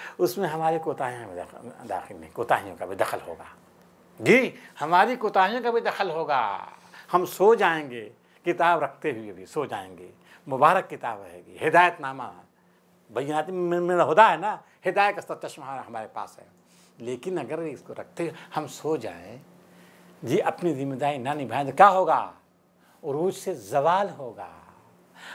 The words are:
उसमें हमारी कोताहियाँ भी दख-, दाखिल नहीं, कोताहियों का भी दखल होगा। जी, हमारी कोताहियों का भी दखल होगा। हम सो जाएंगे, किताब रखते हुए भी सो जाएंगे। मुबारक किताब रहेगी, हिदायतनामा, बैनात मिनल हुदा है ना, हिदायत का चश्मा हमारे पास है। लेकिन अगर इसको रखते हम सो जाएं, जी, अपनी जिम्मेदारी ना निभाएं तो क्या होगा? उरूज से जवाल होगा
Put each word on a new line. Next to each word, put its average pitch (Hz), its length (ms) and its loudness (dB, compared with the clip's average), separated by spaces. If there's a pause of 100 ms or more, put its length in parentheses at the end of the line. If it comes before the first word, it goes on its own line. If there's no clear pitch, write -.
(200)
उसमें 180 280 0
हमारी 160 320 0
कोताहियाँ 123 500 -6
भी 90 60 -14
दख-, 117 520 -16
दाखिल 95 300 -10
नहीं, 80 140 -18
कोताहियों 104 440 -4
का 92 100 -10
भी 95 100 -10
दखल 104 240 -2
होगा। - 280 -16 (720)
जी, 190 340 4 (260)
हमारी 180 360 4
कोताहियों 208 460 0
का 240 100 0
भी 233 100 0
दखल 190 300 -2
होगा। 135 560 -2 (440)
हम 180 140 4
सो 202 300 6
जाएंगे, 156 480 0 (420)
किताब 170 380 2
रखते 147 280 -4
हुए 110 200 -10
भी 92 140 -16
सो 135 200 -6
जाएंगे। 92 440 -12 (380)
मुबारक 147 400 4
किताब 120 340 -10
रहेगी, 90 400 -20
हिदायतनामा, 143 720 2 (760)
बैनात 151 400 -2
मिनल 175 520 2
हुदा 160 260 8
है 160 140 2
ना, 208 200 -4 (240)
हिदायत 202 340 2
का - 160 -10
चश्मा 151 300 -12
हमारे 113 420 -10
पास 101 320 -12
है। - 80 -20 (540)
लेकिन 127 360 -8
अगर 156 260 -6
इसको 123 300 -10
रखते 156 380 -8 (240)
हम 151 120 -6
सो 151 300 -4
जाएं, 101 420 -14 (840)
जी, 131 160 0
अपनी - 360 -2
जिम्मेदारी 139 440 -4
ना 131 160 -4
निभाएं 135 300 -4
तो 135 80 -6
क्या 190 160 12
होगा? 156 440 2 (720)
उरूज 160 320 -2
से 185 200 -6
जवाल 143 560 0
होगा 120 380 -14 (840)